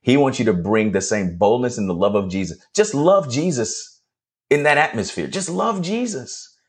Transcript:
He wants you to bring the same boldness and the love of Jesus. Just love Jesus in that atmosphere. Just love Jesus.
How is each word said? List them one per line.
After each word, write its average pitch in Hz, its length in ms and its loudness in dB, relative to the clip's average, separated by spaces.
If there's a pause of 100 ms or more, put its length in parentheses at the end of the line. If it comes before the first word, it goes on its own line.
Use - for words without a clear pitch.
He 123 140 4
wants 135 240 2
you 117 60 0
to 107 80 4
bring 104 400 0
the 98 80 2
same 92 360 -2
boldness 120 400 2
and 98 120 -4
the 90 40 -2
love 101 220 0
of 98 140 0
Jesus. 90 280 -6 (160)
Just 208 200 0
love 156 360 2
Jesus 139 720 -4 (480)
in 147 140 2
that 147 140 4
atmosphere. 98 500 -2
Just 185 220 -6
love 196 320 -2
Jesus. 202 760 -8 (120)